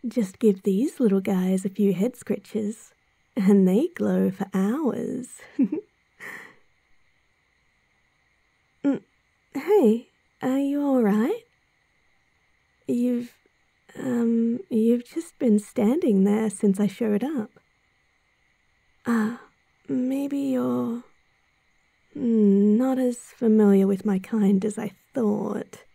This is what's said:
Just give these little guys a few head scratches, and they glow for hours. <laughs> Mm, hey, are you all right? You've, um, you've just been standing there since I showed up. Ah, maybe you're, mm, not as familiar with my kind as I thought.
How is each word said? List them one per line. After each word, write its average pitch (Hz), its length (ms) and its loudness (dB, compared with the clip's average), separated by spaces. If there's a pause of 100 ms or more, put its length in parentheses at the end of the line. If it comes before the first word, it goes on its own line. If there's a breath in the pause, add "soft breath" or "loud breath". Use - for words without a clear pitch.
Just 220 320 -4
give 202 240 2
these 214 380 0
little 196 200 2
guys 190 440 0
a 196 60 -4
few 196 240 0
head 202 220 -2
scratches, - 760 -8 (440)
and 196 300 4
they 220 280 2
glow 190 360 -2
for 190 220 -8
hours. 247 880 -4 (180)
<laughs> 240 100 0 (3250 loud breath)
Mm, 277 180 0 (520)
hey, 269 540 2 (340)
are 262 160 -2
you 277 240 -2
all 269 200 2
right? 220 420 -2 (1400)
You've, 240 480 -4 (640)
um, 233 600 -2 (100)
you've 233 340 2
just - 340 -12
been 214 200 4
standing 220 680 0
there 214 240 0
since 196 320 0
I 202 60 2
showed 208 360 -2
up. 262 280 -6 (1600)
Ah, 226 340 -2 (480)
maybe 277 500 -4
you're, 247 640 -4 (1120)
mm, 208 600 4
not 262 200 0
as 247 200 -2
familiar 208 680 2
with 196 200 -2
my 190 120 -2
kind 202 460 0
as 214 140 -6
I 202 140 -10 (220)
thought. 208 720 -4 (100)